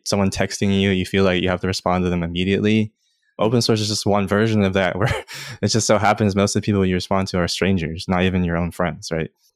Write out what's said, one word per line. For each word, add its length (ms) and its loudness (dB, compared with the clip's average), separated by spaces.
Someone 260 0
texting 500 -2
you, 100 2
you 140 0
feel 200 0
like 180 2
you 60 0
have 120 0
to 60 -4
respond 380 0
to 60 0
them 120 -2
immediately. 680 0
Open 240 2
source 180 2
is 80 -2
just 180 -4
one 220 0
version 340 2
of 120 0
that 220 0
<laughs> 20 -6
where 260 -2
it 60 0
just 180 0
so 120 4
happens 380 2
most 180 0
of 80 0
the 40 -6
people 200 2
you 80 2
respond 340 -2
to 100 -2
are 100 0
strangers, 600 -2
not 140 2
even 220 2
your 120 -2
own 140 -2
friends, 400 -4
right? 200 -4